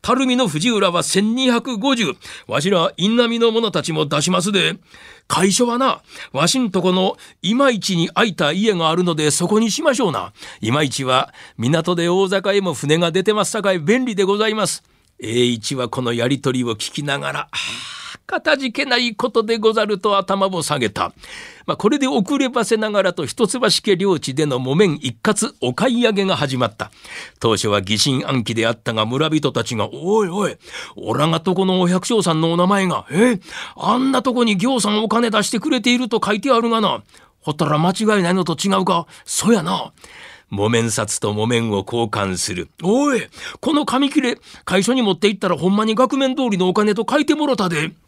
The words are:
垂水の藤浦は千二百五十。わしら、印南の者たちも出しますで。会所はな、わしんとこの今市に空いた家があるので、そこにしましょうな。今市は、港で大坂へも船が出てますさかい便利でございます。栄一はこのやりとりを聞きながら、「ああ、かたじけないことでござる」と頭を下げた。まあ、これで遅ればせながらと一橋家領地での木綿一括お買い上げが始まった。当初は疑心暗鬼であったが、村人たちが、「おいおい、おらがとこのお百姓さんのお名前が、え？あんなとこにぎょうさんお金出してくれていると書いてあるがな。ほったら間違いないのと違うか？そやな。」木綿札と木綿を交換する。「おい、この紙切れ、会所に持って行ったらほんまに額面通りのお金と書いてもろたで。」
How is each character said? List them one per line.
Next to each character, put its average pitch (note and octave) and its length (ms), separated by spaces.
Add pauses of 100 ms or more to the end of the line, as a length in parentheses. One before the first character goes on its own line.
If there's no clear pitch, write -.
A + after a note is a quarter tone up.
垂 B3+ 220
水 B3+ 80
の B3 140
藤 D#3 220
浦 F#3+ 200
は E3+ 140
千 G#3+ 320
二 C4 140
百 A#3 280
五 C4 160
十。 F#3 220 (320)
わ A#2+ 120
し E3 80
ら、 F#3 280
印 G3 160
南 A#3 260
の A#3 140
者 A3 180
た D#3+ 140
ち E3 80
も D#3 140
出 D3 140
し F3+ 120
ま F3+ 100
す G3+ 80
で。 E3 280 (500)
会 F#3+ 240
所 A#3+ 160
は A#3 100
な、 C4 240 (300)
わ D3+ 160
し C4 100
ん A#3 140
と F3+ 100
こ F#3 80
の F#3 280 (220)
今 B3+ 300
市 G3 240
に E3 140
空 A3+ 200
い E3 60
た D3+ 160
家 G3+ 240
が E3 160
あ E3 60
る F3+ 80
の E3+ 100
で、 D3+ 160
そ E3+ 160
こ G#3+ 140
に A3+ 100
し D4+ 120
ま D4 120
し C4+ 60
ょ G#3 80
う D3 40
な。 F#2+ 200 (280)
今 B2+ 220
市 C3+ 220
は、 B2+ 280 (240)
港 D#3+ 380
で E3+ 140
大 F#3+ 200
坂 G3 240
へ G3+ 80
も F3 140
船 D3+ 240
が E3+ 140
出 F#3 100
て G#3+ 100
ま G#3 120
す - 80
さ G#3+ 100
か G3 100
い F#3 60
便 A3 260
利 A3+ 120
で G3 80
ご G3+ 140
ざ A3 100
い A3 60
ま G#3 120
す。 - 160 (400)
栄 A#2+ 220
一 B2 320
は B2 120
こ C3 140
の A#2+ 120
や A#2 120
り C3+ 140
と C3 100
り B2+ 140
を A2+ 100
聞 - 180
き D3 120
な C#3+ 160
が C#3+ 100
ら、 C#3+ 100 (120)
「あ - 40
あ、 - 680
か F#4 140
た D#4 160
じ C4 160
け C#4+ 140
な B3 100
い A#3+ 180
こ A#3+ 160
と A3+ 140
で A3+ 140
ご A3 140
ざ G#3+ 140
る」 G#3 140
と G3+ 180
頭 G3 300
を F3+ 140
下 D3 180
げ G#2+ 100
た。 F2 220 (520)
ま D#3+ 100
あ、 - 20
こ D#4+ 140
れ C#4+ 100
で C4 80
遅 C4 300
れ C4+ 100
ば A#3+ 160
せ A#3 120
な A3 140
が G3+ 100
ら F#3 120
と E3 120
一 - 220
橋 B3 140 (240)
家 G3 120
領 F#3 220
地 C3 160
で D3+ 120
の C3 120
木 C3 180
綿 E3+ 240
一 C3 220
括 G#3+ 380
お B2 140
買 B3 180
い A#3+ 100
上 A#3 100
げ G3 120
が F#3+ 120
始 C3 200
ま B2 100
っ G#2+ 100
た。 - 140 (480)
当 A2+ 140
初 G#2 160
は G2+ 140
疑 G2+ 160
心 C#3 300
暗 C3+ 120
鬼 A2+ 140
で A2+ 120
あ A#2 60
っ - 20
た A#2 200
が、 A2 120
村 C#3 240
人 D3+ 220
た A#2 100
ち A#2+ 140
が、 G#2 180
「お G3 300
い F3+ 40
お F#3 200
い、 G#2+ 80 (400)
お G#2+ 180
ら D3 140
が E3 100
と F#3 160
こ F#3+ 120
の F#3 140
お F3 60
百 F3+ 220
姓 G#3+ 160
さ F3 80
ん D#3 80
の E3 120
お E3+ 40
名 F3+ 100
前 G3 220
が、 C3+ 240
え？ G#3+ 260 (380)
あ G#3+ 200
ん C4 140
な C4 120
と B3+ 120
こ A#3+ 80
に G#3+ 140
ぎ F#3 100
ょ C4 120
う - 20
さ G3+ 100
ん G#3+ 140
お G#3+ 40
金 A#3 220
出 G#3 140
し - 60
て A3+ 100
く D4+ 100
れ B3+ 100
て A#3+ 140
い B3 40
る B3 100
と A3+ 160
書 G3+ 80
い G#3+ 80
て C#4 100
あ A#3 100
る A#3 80
が A3+ 120
な。 C#3 240 (360)
ほ D3+ 120
っ - 20
た D3+ 120
ら D3 120
間 E3+ 120
違 F#3+ 120
い G#3+ 40 (180)
な F3 60
い F#3 40
の F#3 80
と E3 140
違 G3 180
う F#3+ 100
か？ E3+ 220 (180)
そ - 280
や F#3+ 100
な。」 D3+ 300 (580)
木 G2+ 180
綿 A#2 220
札 G#2+ 280
と G#2 140
木 G#2+ 160
綿 A#2 220
を G2+ 80
交 A#2 320
換 G2 260
す F2+ 180
る。 F2+ 140 (140)
「お B3+ 320
い、 G3+ 80 (380)
こ E4+ 120
の D4 140
紙 C4+ 240
切 D4+ 100
れ、 B3 180 (280)
会 F#3+ 160
所 A#3 100
に C4 80
持 G3+ 120
っ - 60
て G#3 100
行 G#3+ 80
っ - 20
た G3 100
ら E3+ 80
ほ D#3+ 120
ん G3+ 80
ま A3 100
に A3 80
額 C4 240
面 C4 180
通 B3+ 140
り F#3+ 80
の F#3 100
お F#3 60
金 G#3 200
と A3+ 140
書 C#4 120
い D4 40
て D4+ 120
も D4+ 100
ろ B3+ 100
た F#3 120
で。」 D#3+ 240 (160)